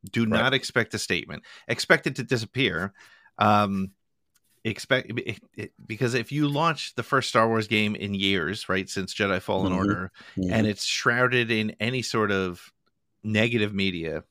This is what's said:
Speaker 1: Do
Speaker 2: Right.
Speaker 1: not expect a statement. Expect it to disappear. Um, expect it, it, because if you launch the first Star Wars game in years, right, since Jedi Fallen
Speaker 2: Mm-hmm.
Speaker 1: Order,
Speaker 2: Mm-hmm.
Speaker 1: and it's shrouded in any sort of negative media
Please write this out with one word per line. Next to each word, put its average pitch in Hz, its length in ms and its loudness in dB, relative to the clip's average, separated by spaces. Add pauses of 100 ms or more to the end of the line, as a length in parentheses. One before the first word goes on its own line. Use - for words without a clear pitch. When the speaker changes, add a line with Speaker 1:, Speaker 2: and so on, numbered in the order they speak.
(100)
Speaker 1:
Do 117 120 0
Speaker 2:
Right. 110 80 2 (100)
Speaker 1:
not 131 140 2
expect - 400 0
a 107 40 -4
statement. 80 440 -4 (240)
Expect - 400 0
it 143 100 -4
to 131 60 -6
disappear. 110 720 -2 (460)
Um, 101 520 4 (720)
expect 123 520 -2
it, - 240 -6 (160)
it, - 160 -12 (140)
because 117 280 -2
if 117 180 -4
you 147 160 2
launch 151 460 -2
the 123 80 -4
first - 260 0
Star 113 200 4
Wars 113 180 0
game 107 300 2
in 101 180 -4
years, 98 540 0
right, 95 200 0
since 95 260 -6
Jedi 98 260 0
Fallen 95 320 0
Speaker 2:
Mm-hmm. 92 60 0
Speaker 1:
Order, 95 340 0 (240)
Speaker 2:
Mm-hmm. 92 160 -2
Speaker 1:
and 110 140 4
it's 104 180 -4
shrouded 123 680 2
in 110 300 0
any 123 220 -2
sort 110 280 0
of 92 420 -2 (520)
negative 107 500 2
media 82 560 -2